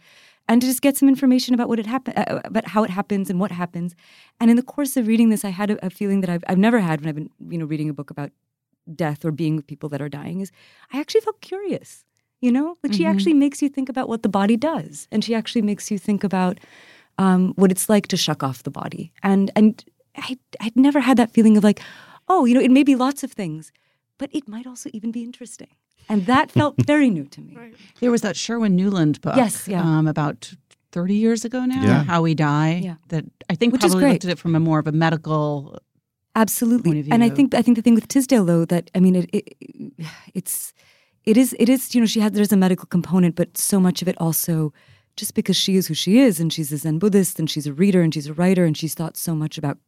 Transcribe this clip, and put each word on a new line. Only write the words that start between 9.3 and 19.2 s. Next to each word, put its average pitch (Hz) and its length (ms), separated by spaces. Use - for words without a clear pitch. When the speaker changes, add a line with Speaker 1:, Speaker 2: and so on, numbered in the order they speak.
Speaker 1:
being 156 240
with 151 100
people 151 220
that 143 120
are 147 80
dying, 151 320
is 196 120
I 269 80
actually 440 220
felt - 180
curious, - 640
you 247 120
know? 302 320
Like, 277 80
she 196 100
Speaker 2:
Mm-hmm. 320 80
Speaker 1:
actually 196 240
makes 277 260
you 294 80
think 269 200
about 254 200
what 226 140
the 233 60
body 202 280
does, 226 540
and 214 140
she 226 100
actually 220 280
makes 208 280
you 208 80
think 202 240
about, 185 380
um, 185 380
what 185 160
it's - 160
like 208 200
to 190 80
shuck - 280
off 131 180
the - 80
body. - 420